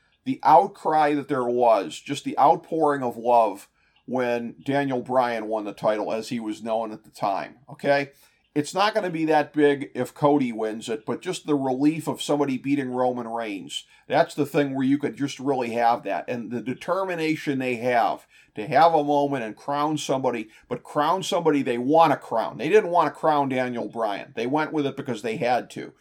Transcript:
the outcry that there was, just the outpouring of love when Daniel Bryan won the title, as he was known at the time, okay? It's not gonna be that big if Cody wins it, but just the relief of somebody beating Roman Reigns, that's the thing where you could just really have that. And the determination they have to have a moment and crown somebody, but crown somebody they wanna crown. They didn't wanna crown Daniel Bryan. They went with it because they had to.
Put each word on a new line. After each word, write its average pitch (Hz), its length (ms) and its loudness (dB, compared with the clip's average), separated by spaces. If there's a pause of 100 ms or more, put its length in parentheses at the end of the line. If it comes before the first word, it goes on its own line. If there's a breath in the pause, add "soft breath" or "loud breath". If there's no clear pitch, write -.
(240)
the 131 180 -4
outcry 156 720 4
that 143 140 -4
there 131 160 -2
was, 117 560 2
just - 240 -8
the - 160 -4
outpouring 151 640 2
of 117 140 -4
love 113 500 2 (380)
when 120 580 -2
Daniel 139 380 0
Bryan 120 460 0
won 107 180 -4
the 101 80 -8
title, 107 400 0
as 110 160 -6
he 120 100 -6
was 107 240 -8
known 113 300 -4
at 110 100 -16
the - 80 -20
time, 95 460 -4 (120)
okay? 139 420 0 (440 soft breath)
It's 147 180 -2
not 208 220 0
gonna 185 160 -2
be 165 140 -2
that 151 280 2
big 143 400 2
if 123 220 -6
Cody 143 360 2
wins 110 380 -6
it, - 160 -6
but 120 160 -6
just 175 240 -8
the 147 100 0
relief 139 520 0
of 131 160 -6
somebody 143 340 0
beating 135 320 -2
Roman 123 380 -2
Reigns, 113 560 -8 (240 soft breath)
that's - 260 2
the 143 140 -2
thing 143 260 0
where 135 140 0
you 143 100 4
could 123 180 -6
just 139 240 -6
really 127 320 -2
have 117 320 2
that. 95 240 -4
And 117 220 -6
the 117 120 -6
determination 160 1000 -2
they 127 160 -2
have 113 500 0 (300 soft breath)
to 104 100 -8
have 165 300 6
a 147 80 4
moment 143 400 0
and 107 120 -8
crown 147 440 -2
somebody, 131 500 -2 (180 loud breath)
but - 140 -8
crown 160 400 0
somebody 165 400 2
they 120 160 -2
wanna 160 400 4
crown. 110 400 -4
They 123 120 -4
didn't 196 200 4
wanna 170 220 2
crown 147 380 2
Daniel 123 400 -4
Bryan. 104 460 -4
They 117 120 -2
went 147 260 -2
with 147 140 0
it 131 100 -6
because 120 240 -6
they 110 160 -6
had 117 340 0
to. - 300 -12